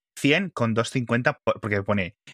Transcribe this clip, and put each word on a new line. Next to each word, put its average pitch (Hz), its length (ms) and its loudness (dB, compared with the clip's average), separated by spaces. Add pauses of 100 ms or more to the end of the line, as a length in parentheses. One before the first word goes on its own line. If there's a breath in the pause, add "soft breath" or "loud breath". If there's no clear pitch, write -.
(180)
cien 165 360 2
con 113 200 0
dos 117 160 0
cincuenta 123 540 0
po-, 110 160 2
porque 104 220 -2
pone, 98 320 -2 (200)